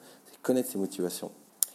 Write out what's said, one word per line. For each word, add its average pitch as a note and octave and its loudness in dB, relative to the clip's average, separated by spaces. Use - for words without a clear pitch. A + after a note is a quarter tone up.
C'est - -20
connaître B2+ 2
ses G2+ -4
motivations. F#2 -2